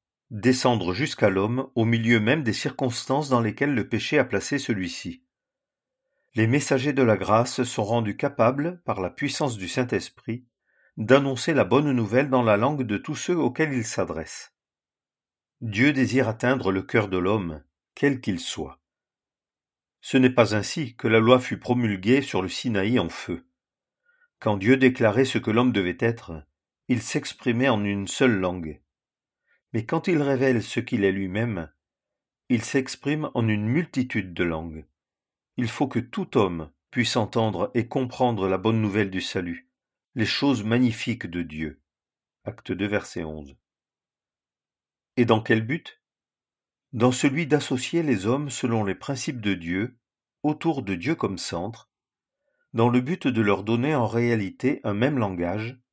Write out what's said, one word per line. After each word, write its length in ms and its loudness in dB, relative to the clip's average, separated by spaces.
descendre 640 0
jusqu'à 360 0
l'homme 460 0
au 100 2
milieu 340 4
même 240 2
des 100 0
circonstances 760 -4
dans 120 4
lesquelles 340 0
le 140 -2
péché 300 0
a 60 4
placé 340 -2
celui-ci. 680 -6
Les 140 2
messagers 440 2
de 100 2
la 140 4
grâce 460 0
sont 220 -4
rendus 320 -2
capables, 680 0
par 160 -6
la 100 -2
puissance 460 -4
du 120 -10
Saint-Esprit, 760 -4
d'annoncer 580 2
la 100 6
bonne 280 2
nouvelle 380 2
dans 120 4
la 140 6
langue 260 0
de 140 -2
tous 180 -6
ceux 220 -2
auxquels 360 0
ils 120 -4
s'adressent. 680 -6
Dieu 320 2
désire 360 2
atteindre 440 0
le 100 0
cœur 260 0
de 100 -2
l'homme, 440 -2
quel 260 0
qu'il 200 -4
soit. 400 -10
Ce 160 -2
n'est 140 8
pas 260 4
ainsi 400 -4
que 100 -6
la 140 6
loi 180 8
fut 200 -4
promulguée 640 2
sur 200 -2
le 60 -4
Sinaï 500 0
en 100 0
feu. 380 -8
Quand 160 0
Dieu 200 4
déclarait 480 4
ce 140 -2
que 140 -2
l'homme 200 4
devait 280 0
être, 440 -4
il 120 2
s'exprimait 680 -2
en 160 2
une 240 -2
seule 300 2
langue. 420 -4
Mais 140 -4
quand 200 -2
il 160 2
révèle 400 2
ce 160 -6
qu'il 260 -2
est 80 6
lui-même, 600 -4
il 140 2
s'exprime 720 -4
en 140 0
une 180 0
multitude 680 -2
de 100 -2
langues. 420 -6
Il 120 -2
faut 200 -2
que 100 -2
tout 380 -4
homme 340 2
puisse 260 -2
entendre 580 0
et 140 0
comprendre 580 -2
la 120 2
bonne 220 2
nouvelle 300 0
du 100 -4
salut, 480 -6
les 120 0
choses 360 0
magnifiques 640 0
de 160 -4
Dieu. 400 -8
Acte 260 -12
deux, 160 -2
verset 380 -4
onze. 320 -12
Et 80 4
dans 160 4
quel 260 0
but ? 360 -10
Dans 200 4
celui 360 0
d'associer 560 0
les 220 0
hommes 240 -2
selon 340 -2
les 100 -2
principes 460 -8
de 140 0
Dieu, 440 -4
autour 380 -2
de 120 -4
Dieu 220 -4
comme 220 -4
centre, 520 -8
dans 140 4
le 120 4
but 260 -4
de 140 0
leur 240 2
donner 320 0
en 100 0
réalité 800 -2
un 100 -2
même 240 0
langage, 600 -4